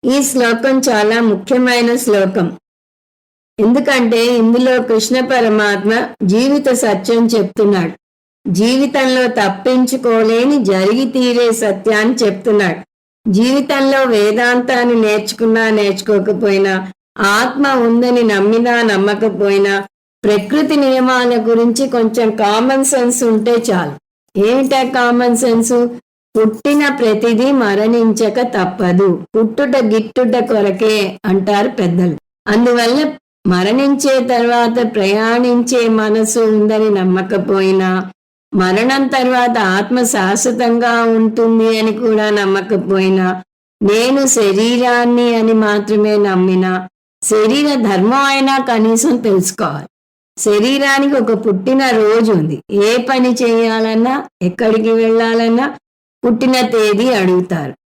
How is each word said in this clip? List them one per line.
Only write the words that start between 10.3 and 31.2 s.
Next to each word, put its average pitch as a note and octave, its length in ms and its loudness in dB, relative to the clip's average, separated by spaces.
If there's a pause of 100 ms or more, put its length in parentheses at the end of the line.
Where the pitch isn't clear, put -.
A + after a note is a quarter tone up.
జరిగి G3+ 460 0
తీరే A#3+ 420 0
సత్యాన్ని G#3+ 640 -2
చెప్తున్నాడు. G#3 640 0 (520)
జీవితంలో C4+ 760 0
వేదాంతాన్ని A#3+ 880 0
నేర్చుకున్నా A3 760 0
నేర్చుకోకపోయినా, G3 1200 0 (260)
ఆత్మ B3 500 0
ఉందని A#3+ 540 2
నమ్మినా A3+ 600 2
నమ్మకపోయినా, G3 1000 0 (400)
ప్రకృతి G#3 520 0
నియమాల B3+ 760 0
గురించి A#3 380 0
కొంచెం A3+ 420 0
కామన్ A3 540 0
సెన్స్ B3 400 0
ఉంటే A3 260 0
చాలు. G3+ 420 -2 (540)
ఏమిటా C4 360 0
కామన్ B3 540 0
సెన్స్? A#3+ 520 0 (500)
పుట్టిన C#4+ 500 0
ప్రతిదీ A#3 640 0
మరణించక A3 880 0
తప్పదు, F#3 840 0 (120)
పుట్టుట A#3 400 0
గిట్టుట A3 500 0
కొరకే G#3 1000 0